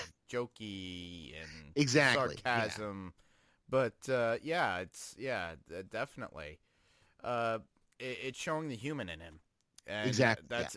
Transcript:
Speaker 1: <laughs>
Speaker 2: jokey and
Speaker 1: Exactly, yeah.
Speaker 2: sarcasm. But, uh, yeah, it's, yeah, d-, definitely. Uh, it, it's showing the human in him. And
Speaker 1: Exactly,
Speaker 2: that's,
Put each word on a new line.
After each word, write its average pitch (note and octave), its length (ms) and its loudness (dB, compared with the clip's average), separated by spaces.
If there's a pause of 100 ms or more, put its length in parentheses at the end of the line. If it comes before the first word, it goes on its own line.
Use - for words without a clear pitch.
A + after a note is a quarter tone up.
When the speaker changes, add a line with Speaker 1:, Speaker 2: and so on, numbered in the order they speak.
(100)
Speaker 1:
<laughs> - 200 -20
Speaker 2:
jokey F#2 1120 -8
and D#2 360 -14
Speaker 1:
Exactly, C3+ 680 6
yeah. A#2+ 240 4
Speaker 2:
sarcasm. G2 440 -6 (560)
But, C3 400 2
uh, A#2+ 340 4
yeah, C#3 360 2
it's, - 400 -8
yeah, G2+ 340 -2 (160)
d-, F2 220 -8
definitely. G#2+ 680 -8 (640)
Uh, A#2 340 0 (400)
it, B2+ 240 -6
it's C3 160 -6
showing D#3+ 300 -2
the B2+ 80 -6
human B2 320 -6
in E2 100 -10
him. E2 220 -16 (480)
And G#2+ 180 -2
Speaker 1:
Exactly, A#2 420 4
Speaker 2:
that's, - 280 -2